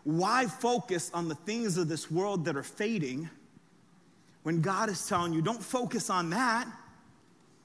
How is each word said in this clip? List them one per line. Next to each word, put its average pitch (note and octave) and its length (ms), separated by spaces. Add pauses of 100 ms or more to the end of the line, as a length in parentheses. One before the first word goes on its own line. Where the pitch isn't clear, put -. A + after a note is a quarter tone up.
Why G3 420
focus G3 680
on E3+ 140
the D#3 60
things G#3+ 440
of F3 100
this D#3+ 220
world F#3 340
that D3 120
are C3+ 60
fading D#3+ 680 (1120)
when E3 160
God G3 280
is F#3 180
telling F3 260
you, D#3+ 80
"Don't G#3+ 220
focus B3 480
on F3 200
that. A#3 360 (1000)